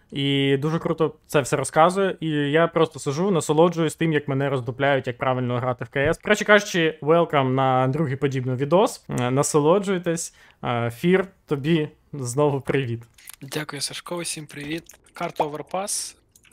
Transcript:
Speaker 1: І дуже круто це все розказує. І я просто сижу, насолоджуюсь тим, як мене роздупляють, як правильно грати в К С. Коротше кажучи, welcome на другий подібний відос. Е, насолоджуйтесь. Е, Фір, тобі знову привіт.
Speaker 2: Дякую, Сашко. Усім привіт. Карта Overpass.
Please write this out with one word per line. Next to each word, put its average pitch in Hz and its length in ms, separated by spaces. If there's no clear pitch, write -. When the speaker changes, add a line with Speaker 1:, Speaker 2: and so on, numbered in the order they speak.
Speaker 1:
І 139 460
дуже 156 220
круто 170 360
це 147 140
все 131 140
розказує. 175 640
І 160 100
я 147 380
просто 160 320
сижу, 165 320
насолоджуюсь 160 640
тим, 165 180
як 147 140
мене 139 220
роздупляють, 131 580
як 123 100
правильно 127 420
грати 127 260
в - 40
К 143 100
С. 143 180
Коротше 208 280
кажучи, 190 560
welcome 156 480
на 131 380
другий 135 280
подібний 131 400
відос. 170 540
Е, 127 220
насолоджуйтесь. 170 1040
Е, 120 280
Фір, 185 360
тобі 151 440
знову 139 480
привіт. 123 420
Speaker 2:
Дякую, 139 400
Сашко. - 340
Усім 165 300
привіт. 147 380
Карта 165 300
Overpass. 151 720